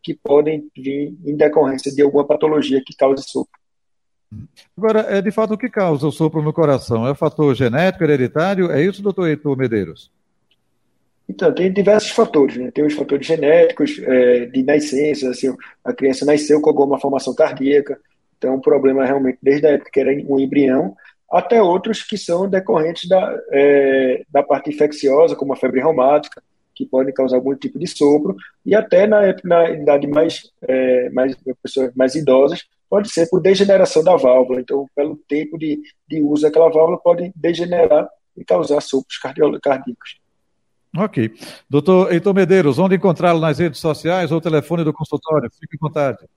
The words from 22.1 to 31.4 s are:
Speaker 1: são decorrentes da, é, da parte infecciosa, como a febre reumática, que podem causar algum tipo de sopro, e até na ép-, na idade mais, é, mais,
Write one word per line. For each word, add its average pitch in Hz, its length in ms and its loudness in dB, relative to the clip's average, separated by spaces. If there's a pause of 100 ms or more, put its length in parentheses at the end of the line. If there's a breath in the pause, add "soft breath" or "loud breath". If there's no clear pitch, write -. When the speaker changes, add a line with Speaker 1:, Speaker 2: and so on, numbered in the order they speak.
Speaker 1:
são 185 320 -4
decorrentes 170 600 -2
da, 185 280 0 (140)
é, 139 800 2
da 143 140 0
parte 156 260 -2
infecciosa, 147 640 0
como 139 180 -6
a 123 40 -4
febre 127 240 -2
reumática, 147 600 0 (340)
que 135 100 -8
podem 135 300 -2
causar 127 240 -2
algum 135 160 -2
tipo 135 240 -10
de 160 80 -8
sopro, 147 500 0 (280 loud breath)
e 185 100 0
até 202 320 2
na 208 200 4
ép-, 185 220 -4
na 170 220 4
idade 147 360 0
mais, 151 540 -2
é, 127 480 0
mais, 127 260 -2 (280)